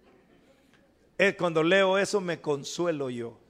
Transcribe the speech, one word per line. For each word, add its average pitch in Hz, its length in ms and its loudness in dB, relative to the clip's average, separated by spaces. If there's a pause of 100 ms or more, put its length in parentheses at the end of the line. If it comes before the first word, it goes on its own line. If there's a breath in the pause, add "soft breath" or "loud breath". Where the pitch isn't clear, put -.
(1160)
Eh, 190 200 2
cuando 165 260 0
leo 190 340 4
eso 202 220 0
me 175 220 -4
consuelo 147 680 -4
yo. 117 300 -10 (100)